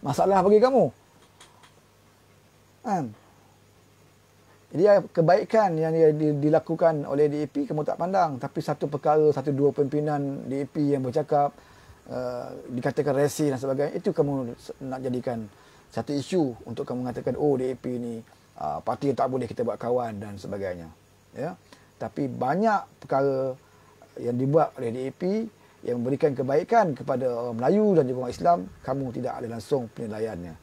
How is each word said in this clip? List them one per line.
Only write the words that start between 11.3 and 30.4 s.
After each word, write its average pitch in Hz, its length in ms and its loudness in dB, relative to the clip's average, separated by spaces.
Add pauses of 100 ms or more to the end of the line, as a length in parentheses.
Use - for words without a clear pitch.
eh, 123 420 -8 (220)
dikatakan 135 420 -2
resi 143 380 2
dan 127 80 -2
sebagainya, 135 400 -2
itu 185 160 -2
kamu 135 400 0
s-, - 240 -16
nak 131 240 -8
jadikan 123 420 -4 (460)
satu 127 240 -4
isu 143 480 -2
untuk 139 240 -8
kamu 123 160 -6
mengatakan, 123 320 -4
"Oh, 143 240 2
D 127 100 -2
A 131 60 -4
P 123 240 -6
ni, 117 240 -10 (340)
ah, 76 220 -6
parti 123 320 -2
yang 120 80 -2
tak 131 80 2
boleh 127 160 -4
kita 110 240 -6
buat 107 80 -2
kawan," 117 480 -4
dan 101 160 -14
sebagainya. 92 480 -8 (480)
Ya? 156 180 -8 (460)
Tapi 131 320 -4
banyak 165 760 0
perkara 135 480 0 (680)
yang 120 160 -2
dibuat 143 400 4
oleh 123 160 -4
D - 80 -8
A 135 80 -6
P - 120 -12 (600)
yang 120 160 -2
memberikan 135 320 2
kebaikan 147 640 2
kepada 131 320 -4
orang 120 320 -4
Melayu 202 400 4
dan 135 80 4
juga 127 160 -4
orang 123 160 -6
Islam, 175 200 4 (280)
kamu 135 180 -4 (140)
tidak 123 160 -4
ada 123 160 -8
langsung 117 400 -4
penilaiannya. 107 720 -8